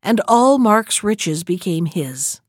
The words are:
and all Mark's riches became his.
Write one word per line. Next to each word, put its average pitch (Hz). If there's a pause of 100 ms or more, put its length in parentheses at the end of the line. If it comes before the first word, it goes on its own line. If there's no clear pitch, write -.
and 220
all 262
Mark's 220
riches 175
became 175
his. 135